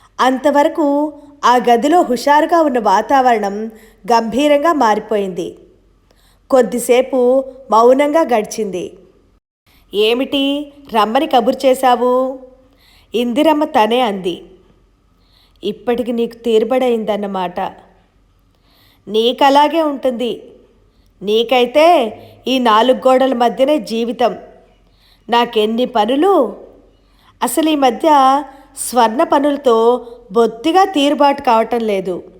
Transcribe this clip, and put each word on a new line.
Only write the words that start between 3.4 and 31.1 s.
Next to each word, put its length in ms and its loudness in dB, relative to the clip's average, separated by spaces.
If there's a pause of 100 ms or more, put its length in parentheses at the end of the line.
గంభీరంగా 600 0
మారిపోయింది. 840 -2 (920)
కొద్దిసేపు 920 0 (260)
మౌనంగా 500 4
గడిచింది. 760 -4 (960)
"ఏమిటి, 800 -2 (220)
రమ్మని 320 0
కబురు 400 0
చేశావు?" 720 0 (760)
ఇందిరమ్మ 500 0
తనే 360 0
అంది. 440 -6 (1200)
"ఇప్పటికి 480 -4
నీకు 220 -4
తీరుబడయిందన్నమాట." 1300 -2 (1500)
"నీకలాగే 720 2
ఉంటుంది. 720 -6 (680)
నీకైతే 960 2 (300)
ఈ 100 0
నాలుగు 400 2
గోడల 360 2
మధ్యనే 440 0
జీవితం. 600 -4 (920)
నాకెన్ని 560 0
పనులు. 720 0 (880)
అసలు 260 -2
ఈ 80 0
మధ్య 320 0 (680)
స్వర్ణ 460 -2
పనులతో 840 0 (260)
బొత్తిగా 520 0
తీరుబాటు 580 0